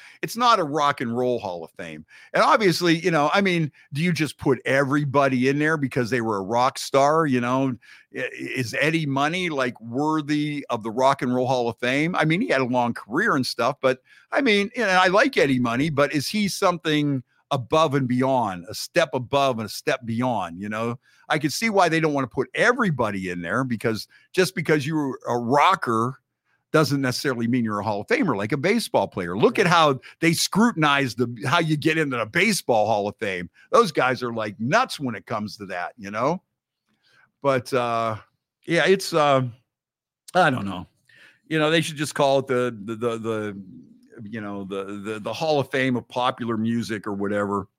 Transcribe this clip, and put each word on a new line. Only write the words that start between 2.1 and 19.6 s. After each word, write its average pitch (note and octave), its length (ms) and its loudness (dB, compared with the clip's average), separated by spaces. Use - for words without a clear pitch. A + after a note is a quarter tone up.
And E3+ 120 2
obviously, F3+ 560 4
you F3 100 0
know, D3+ 240 2
I G3+ 60 4
mean, F3 320 0
do C#3+ 80 -6
you F3 120 2
just D3+ 260 -2
put C3 260 2
everybody C3+ 840 2
in C#3+ 100 2
there D#3 180 0
because C3 320 -2
they B2 120 0
were A2+ 160 -2
a G2 60 -2
rock A#2+ 360 0
star? D3+ 480 2
You B2+ 140 2
know, C3 340 0
i-, B2+ 160 -6
is B2+ 460 -6
Eddie D#3+ 280 0
Money, D3+ 440 -2
like, C3 300 -4
worthy D3 920 -4
of A#2 140 -4
the A2+ 80 -6
Rock C3 300 2
and B2+ 120 0
Roll B2+ 140 0
Hall B2 200 0
of A2+ 100 -6
Fame? C#3+ 360 0
I D#3 100 2
mean, D#3+ 160 0
he C4 80 -2
had C#3 120 2
a C3 40 2
long A#2+ 300 0
career F3 400 -2
and C3+ 100 0
stuff, B2 380 -2
but C3 160 2
I A#3 100 0
mean, G#3 360 2
you B3 80 -2
know, G3+ 60 0
I F#3 180 6
like A#3 280 4
Eddie C#3 220 4
Money, B2 320 0
but C#3+ 240 0
is C#3+ 140 -2
he G#3 180 -2
something D3+ 800 0
above C#3+ 460 0
and C#3 100 0
beyond, B2 640 0
a G#2+ 60 -12
step - 400 0
above C3+ 440 0
and G#2+ 80 -4